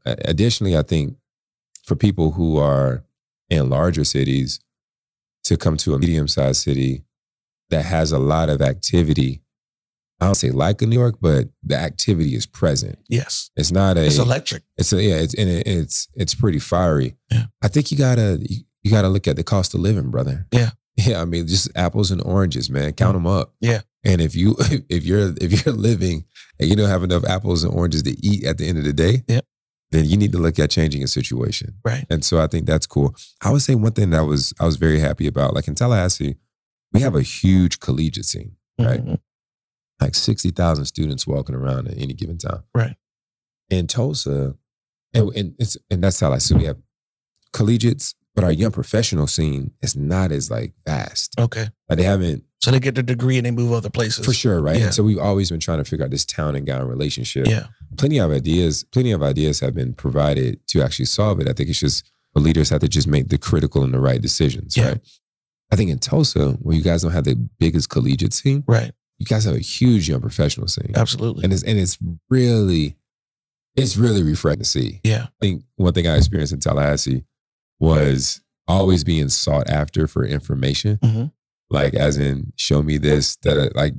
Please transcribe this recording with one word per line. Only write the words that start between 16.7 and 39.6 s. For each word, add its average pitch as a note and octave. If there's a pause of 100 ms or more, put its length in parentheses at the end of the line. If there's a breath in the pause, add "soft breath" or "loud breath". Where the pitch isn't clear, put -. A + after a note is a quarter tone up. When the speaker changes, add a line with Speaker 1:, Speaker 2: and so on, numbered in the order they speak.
Speaker 2:
Yeah. A#2 (180)
Speaker 1:
I G#2
think D3
you D3
gotta, A#2 (100)
you, G#2 (200)
you G#2
gotta G2+
look F#2+
at C#2
the D#2+
cost F#2+
of F2+
living, F2+
brother. C2+
Speaker 2:
Yeah. A#2+ (240)
Speaker 1:
Yeah, F#2+
I E2+
mean, E2+
just F2+
apples F2+
and F#2
oranges, F2
man. C#2+
Count F#2+
Speaker 2:
Mm. F2+
Speaker 1:
'em E2
up. F#2
Speaker 2:
Yeah. A2+ (220)
Speaker 1:
And F#2
if D#2+
you, F#2+
<laughs> -
if E2+
you're, F#2+
if F2+
you're A2+
living F#2 (340 loud breath)
and D2
you G2
don't G#2
have F#2
enough F2+
apples F#2
and F2
oranges E2+
to C#2+ (100)
eat G2+
at D#2
the D#2
end E2
of C#2+
the D2
day, F#2+
Speaker 2:
Yep. A2+ (460)
Speaker 1:
then D#2
you E2+
need G2+
to F2+
look E2
at D2+
changing D2+
your C2+
situation. - (100)
Speaker 2:
Right. A#2+
Speaker 1:
And D#2+
so E2+
I D#2
think D#2
that's D#2
cool. C#2 (300 loud breath)
I G2+
would C#3
say C3+
one A2
thing G#2
that D#2+
was, C#2+
I E2
was D#2
very D#2
happy D2+
about, C#2
like, -
in D2
Tallahassee, F#2 (540)
we A2+
have C3+
a -
huge F#2+
collegiate D2+
scene, - (240)
right? A#1+
Speaker 2:
Mm-hmm. - (880)